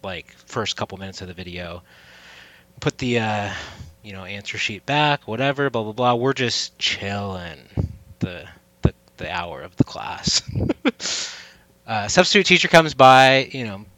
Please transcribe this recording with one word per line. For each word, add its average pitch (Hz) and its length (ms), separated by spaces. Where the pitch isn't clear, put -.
like, 90 320
first - 280
couple 101 220
minutes 95 240
of 92 60
the 90 80
video. 87 460
Put - 200
the, 120 220
uh, 107 280
you 104 100
know, 95 120
answer 101 340
sheet - 260
back, 147 420
whatever, 135 440
blah, 117 120
blah, 107 100
blah. 123 220
We're 127 180
just - 440
chilling 98 800
the, 87 260
the, - 100
the - 140
hour 85 320
of - 140
the - 60
class. - 600
<laughs> - 480
Uh, 107 200
substitute 180 400
teacher 175 200
comes 160 280
by, 131 580
you 131 100
know 104 220